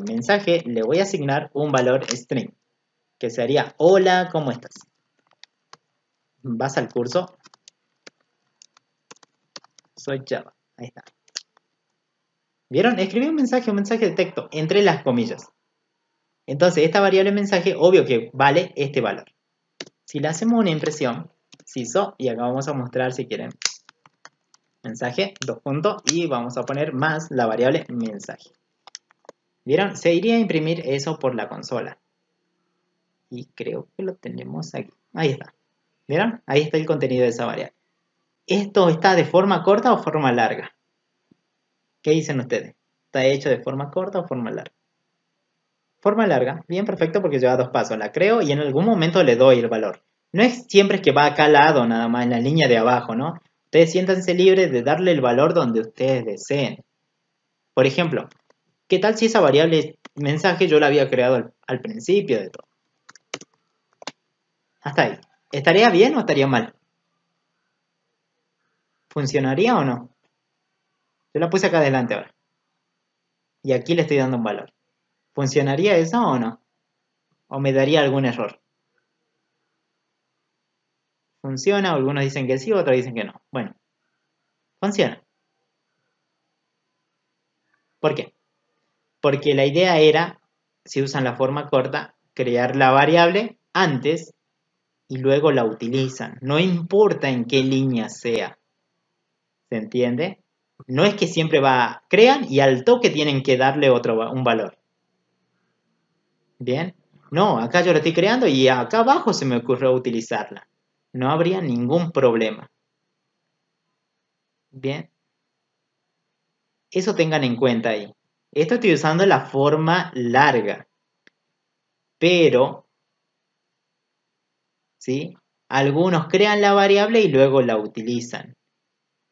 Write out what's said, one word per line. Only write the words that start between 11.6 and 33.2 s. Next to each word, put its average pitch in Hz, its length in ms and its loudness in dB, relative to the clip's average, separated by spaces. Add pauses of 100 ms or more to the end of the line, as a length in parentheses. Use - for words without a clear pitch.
¿Vieron? 196 280 2
Escribí 190 280 -2
un 320 80 -2
mensaje, 247 360 0
un 202 60 -2
mensaje 202 340 -2
de 165 40 -8
texto, - 380 -4
entre 160 300 0
las 180 200 2
comillas. 120 460 -4 (1000)
Entonces, 160 380 2
esta 165 160 2
variable 190 320 2
mensaje, 196 460 -2
obvio 170 260 6
que 120 300 -2
vale 139 420 2
este 135 240 -4
valor. 101 320 -6 (720)
Si - 140 -12
le 147 100 -4
hacemos 226 320 0
una 196 100 2
impresión, 151 600 -4 (340)
siso, 185 540 -6
y 131 100 -4
acá 117 140 -4
vamos 131 260 -4
a 143 60 -6
mostrar, 127 380 -6
si 123 140 -8
quieren, 113 240 -10 (1300)
mensaje, 123 520 -6 (100)
dos - 160 -8
puntos, 151 420 -4 (100)
y 170 140 -2
vamos 123 300 -6
a 123 80 -6
poner 143 280 -6
más 156 380 -4
la 123 160 0
variable 120 420 0
mensaje. 110 640 -12 (1120)
¿Vieron? 185 320 0
Se 170 180 0
iría 220 220 2
a - 20 2
imprimir 165 480 -2
eso 139 320 -4
por 127 160 -4
la 107 140 -8
consola. 107 500 -10 (1300)